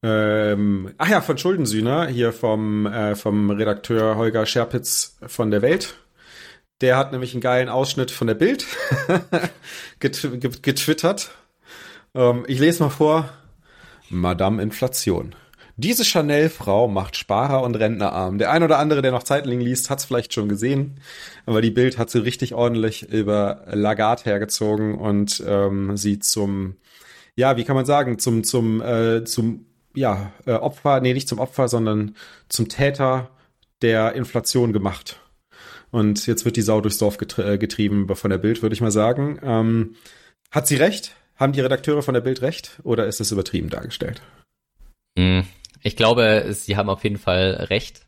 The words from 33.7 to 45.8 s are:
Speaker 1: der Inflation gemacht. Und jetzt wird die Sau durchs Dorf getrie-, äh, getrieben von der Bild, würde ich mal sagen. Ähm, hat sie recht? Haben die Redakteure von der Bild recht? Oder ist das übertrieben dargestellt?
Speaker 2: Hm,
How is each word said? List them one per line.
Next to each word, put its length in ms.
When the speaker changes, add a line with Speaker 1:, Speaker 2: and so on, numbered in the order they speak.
Speaker 1:
der 340
Inflation 600
gemacht. 440
Und 360
jetzt 180
wird 120
die 60
Sau 200
durchs 160
Dorf 180
getrie-, 380
äh, 40
getrieben 560
von 160
der 80
Bild, 220
würde 140
ich 80
mal 80
sagen. 520
Ähm, 540
hat 160
sie 100
recht? 380
Haben 180
die 60
Redakteure 420
von 100
der 80
Bild 220
recht? 400
Oder 240
ist 140
das 120
übertrieben 380
dargestellt? 500
Speaker 2:
Hm, 260